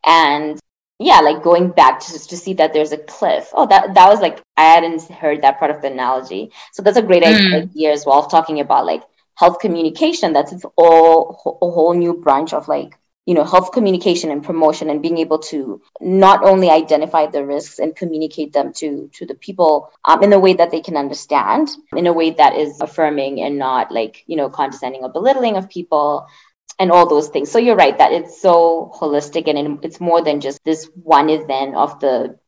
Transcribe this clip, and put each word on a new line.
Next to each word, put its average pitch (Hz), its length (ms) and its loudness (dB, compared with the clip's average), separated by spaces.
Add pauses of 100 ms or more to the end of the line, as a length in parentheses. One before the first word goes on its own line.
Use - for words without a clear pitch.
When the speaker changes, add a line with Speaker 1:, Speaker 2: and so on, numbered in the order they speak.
Speaker 1:
And 151 540 0 (400)
yeah, 196 220 6
like, 151 200 0
going 175 280 2
back 139 320 2
to, 170 100 -16 (160)
to 175 100 -16
see 185 180 -10
that 156 180 0
there's 151 180 -2
a 151 60 -8
cliff. - 560 -6
Oh, - 120 2
that, 190 300 2
that 196 140 8
was, 214 120 4
like, 165 180 -4 (160)
I 156 100 2
hadn't 165 440 4
heard 151 320 -6
that 139 180 2
part 151 120 -2
of 151 100 -10
the 143 100 -8
analogy. 127 600 -8 (220)
So 196 100 -14
that's 202 140 4
a 233 40 4
great 180 220 4
Speaker 2:
Mm. 185 320 4
Speaker 1:
idea 156 360 -2
as 147 140 -4
well, 143 220 2
talking 156 320 0
about, 135 260 -2
like, 80 160 -6 (340)
health 175 240 2
communication. 170 760 -4
That's 143 180 0
its 180 140 -16 (120)
all, 165 840 4
a 175 80 -2
whole 170 220 0
new 175 200 -2
branch 160 400 -2
of, 147 140 -8
like, 143 300 -8 (280)
you 175 100 -2
know, 151 80 2
health 185 280 0
communication 185 600 -2
and 143 120 -8
promotion, 160 460 -2
and 147 120 -6
being 165 180 -4
able 160 200 -2
to 131 400 -12 (220)
not 190 420 2
only 190 260 4
identify 156 580 0
the 143 180 -6
risks 143 340 -10
and 156 160 -6
communicate 156 560 -8
them 143 220 -4
to, 143 400 -10
to - 120 -18
the - 100 -14
people, 165 560 -2 (140)
um, 160 180 4
in 202 100 4
a 196 60 6
way 185 140 4
that 170 180 2
they 165 100 -6
can 165 160 -8
understand, 143 720 -4 (260)
in 175 120 -2
a 170 60 0
way 165 180 -2
that 147 240 2
is 147 260 -6
affirming 139 600 -4
and 139 160 -6
not, 131 340 -4
like, 110 360 -8
you 165 80 -10
know, 139 140 -4
condescending 135 540 -8
or 127 60 -10
belittling 240 460 -2
of 190 140 -8
people 147 580 -4 (520)
and 185 120 0
all 175 160 6
those 220 220 0
things. 143 220 -6
So 233 80 0
you're 240 160 2
right 165 240 2
that - 120 6
it's - 300 -6
so 170 580 2
holistic 147 480 -4
and 147 100 -2
it, 147 280 -8
it's 160 160 -14
more 170 220 0
than 147 180 -2
just 139 240 -10
this 156 300 -6
one 156 340 2
event 139 460 -4
of 127 240 -4
the 127 480 -4